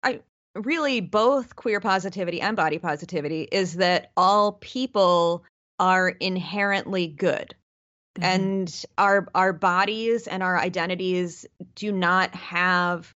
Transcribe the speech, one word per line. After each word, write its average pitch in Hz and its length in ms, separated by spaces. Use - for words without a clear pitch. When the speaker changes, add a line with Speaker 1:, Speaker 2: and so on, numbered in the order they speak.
Speaker 1:
I, 240 180
really 269 460
both 233 560
queer 208 240
positivity 190 600
and 214 160
body 160 220
positivity 160 640
is 180 320
that 180 420
all 202 360
people 175 920
are 185 300
inherently 185 1000
good. 156 460
Speaker 2:
Mm-hmm. 170 60
Speaker 1:
And 190 600
our, 196 380
our 185 180
bodies 214 760
and 190 140
our 185 160
identities 180 840
do 208 180
not 185 420
have 180 840